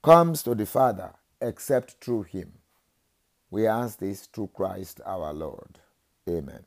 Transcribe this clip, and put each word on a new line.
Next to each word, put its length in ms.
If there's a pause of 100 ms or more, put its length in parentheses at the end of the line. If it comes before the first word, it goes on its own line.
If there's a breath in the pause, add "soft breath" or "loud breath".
comes 420
to 100
the 100
Father 500 (280)
except 600
through 200
him. 360 (920)
We 160
ask 320
this 280
through 220
Christ 560
our 300
Lord. 460 (480)
Amen. 380